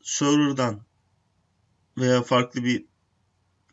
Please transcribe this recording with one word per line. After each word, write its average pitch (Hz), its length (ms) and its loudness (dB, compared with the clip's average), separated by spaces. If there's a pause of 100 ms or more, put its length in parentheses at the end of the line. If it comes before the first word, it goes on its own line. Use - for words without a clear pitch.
server'dan 139 840 0 (1120)
veya 123 240 2
farklı 123 420 -2
bir 123 200 -2 (880)